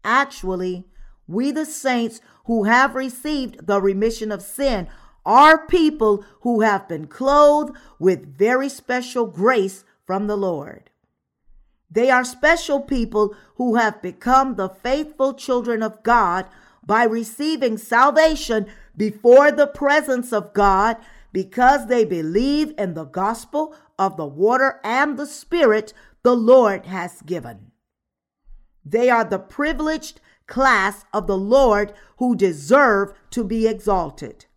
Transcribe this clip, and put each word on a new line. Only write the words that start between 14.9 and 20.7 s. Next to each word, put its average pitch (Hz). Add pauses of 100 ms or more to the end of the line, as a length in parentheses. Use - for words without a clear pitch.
children 233
of 220
God 190 (400)
by 226
receiving 233
salvation 254 (280)
before 247
the 294
presence 285
of 214
God 202 (360)